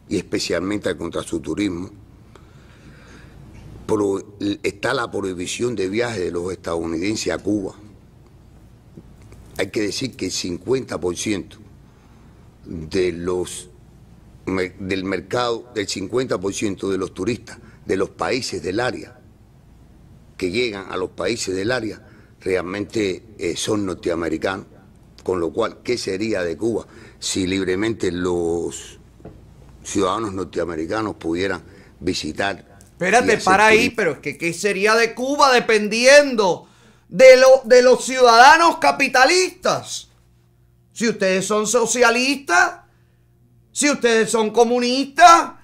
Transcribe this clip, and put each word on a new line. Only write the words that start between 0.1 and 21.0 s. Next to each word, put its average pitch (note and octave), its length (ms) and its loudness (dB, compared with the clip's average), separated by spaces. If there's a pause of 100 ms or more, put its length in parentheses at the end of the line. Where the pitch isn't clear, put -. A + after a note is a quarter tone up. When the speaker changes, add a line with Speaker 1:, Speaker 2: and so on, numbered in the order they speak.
Speaker 1:
especialmente F#2 800 -4
contra E2 260 -8
su E2+ 160 -6
turismo. F2 500 -6 (2000)
Pro-, G2+ 480 -2 (260)
está A2+ 320 -4
la A#2+ 160 -4
prohibición G2 640 -6
de G2 140 -4
viaje A2 320 -4
de E2+ 120 -4
los F2 200 -6
estadounidenses E2+ 800 -6
a D#2+ 60 -4
Cuba. F#2+ 380 -4 (1800)
Hay F#2+ 120 -4
que G#2+ 140 -4
decir G#2 340 -8
que - 80 -8
el F2 80 -6
cincuenta G2 680 -6
por F2 160 -4
ciento G2 440 -8 (1080)
de E2+ 480 -4
los F2 560 -8 (800)
mer-, F#2 320 -4
del F#2+ 260 -6
mercado, A#2 680 -6
el G2+ 120 -6
cincuenta A#2 500 -4
por F#2+ 160 -6
ciento G2 360 -6
de F#2+ 80 -2
los F2+ 160 -8
turistas G#2+ 440 -8 (280)
de G2 100 -2
los F#2+ 140 -2
países G2+ 520 -6
del F#2 180 -6
área A#2+ 400 -8 (1160)
que F#2 160 -4
llegan G2+ 400 -4
a F2+ 60 -8
los F#2 140 -6